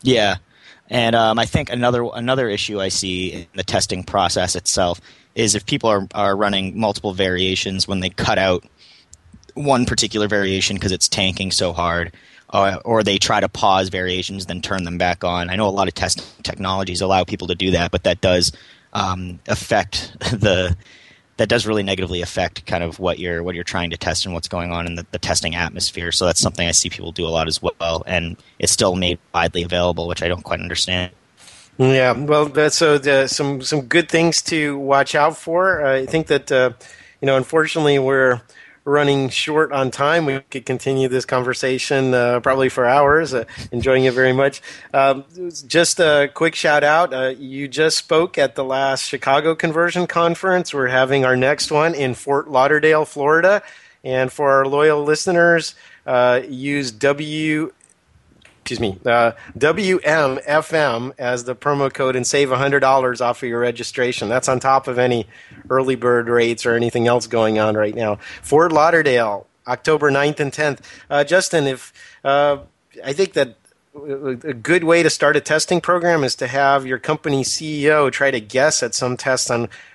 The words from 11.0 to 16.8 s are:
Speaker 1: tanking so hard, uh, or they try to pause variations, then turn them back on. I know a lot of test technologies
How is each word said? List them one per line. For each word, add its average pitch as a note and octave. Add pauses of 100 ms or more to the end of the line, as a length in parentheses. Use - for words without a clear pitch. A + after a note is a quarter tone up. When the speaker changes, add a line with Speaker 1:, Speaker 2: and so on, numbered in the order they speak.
Speaker 1:
tanking F#2+
so F2+
hard, E2+ (380)
uh, G2
or A2+
they G2
try G#2+
to G2
pause F#2+
variations, F#2
then F2+
turn F#2+
them E2+
back F2
on. F2
I F#2
know G#2+
a -
lot F#2+
of -
test - (200)
technologies F#2+